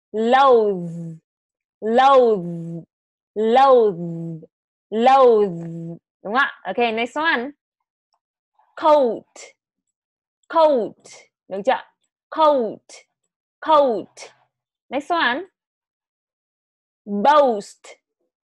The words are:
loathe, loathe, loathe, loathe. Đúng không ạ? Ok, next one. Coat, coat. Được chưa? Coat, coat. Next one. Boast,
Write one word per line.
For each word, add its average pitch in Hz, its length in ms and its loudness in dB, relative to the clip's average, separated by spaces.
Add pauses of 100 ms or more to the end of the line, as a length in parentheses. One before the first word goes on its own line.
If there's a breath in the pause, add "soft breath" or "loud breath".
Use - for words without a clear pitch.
(120)
loathe, 220 840 0 (880)
loathe, 233 640 2 (920)
loathe, 202 1120 0 (420)
loathe. 220 720 2 (600)
Đúng 202 100 -10
không - 20 -4
ạ? - 280 -4
Ok, 185 140 -10
next 233 400 -4
one. 294 320 -4 (1300)
Coat, 294 580 0 (1120)
coat. 302 480 0 (520)
Được 196 180 -10
chưa? - 180 -2 (460)
Coat, 285 580 0 (720)
coat. 277 760 -2 (560)
Next 277 220 -8
one. 294 300 -2 (1600)
Boast, 226 800 0 (640)